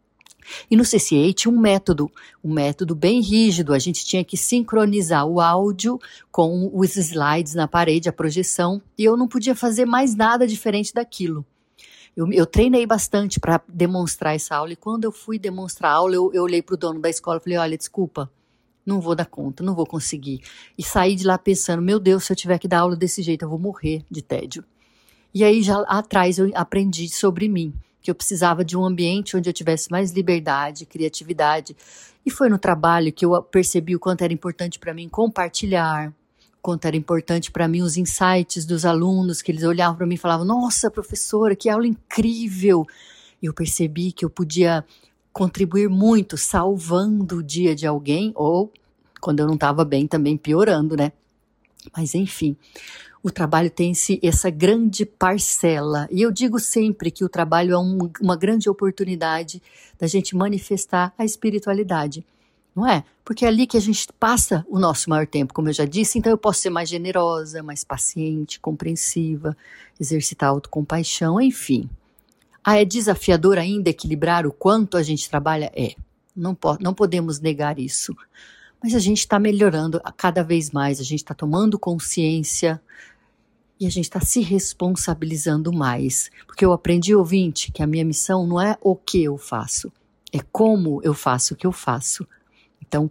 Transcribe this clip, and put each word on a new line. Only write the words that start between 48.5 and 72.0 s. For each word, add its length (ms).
quando 180
eu 60
não 100
tava 300
bem, 200
também 300
piorando, 600
né? 140
Mas, 180
enfim, 400
o 80
trabalho 400
tem 220
esse, 300
essa 280
grande 560
parcela. 1040
E 100
eu 100
digo 300
sempre 500
que 140
o 60
trabalho 420
é 60
um, 320
uma 160
grande 320
oportunidade 920
da 80
gente 300
manifestar 800
a 80
espiritualidade, 960
não 100
é? 160
Porque 200
é 40
ali 180
que 100
a 40
gente 280
passa 500
o 100
nosso 300
maior 180
tempo, 280
como 140
eu 40
já 120
disse, 340
então 140
eu 60
posso 220
ser 100
mais 180
generosa, 720
mais 220
paciente, 720
compreensiva, 1000
exercitar 480
a 40
autocompaixão, 880
enfim. 480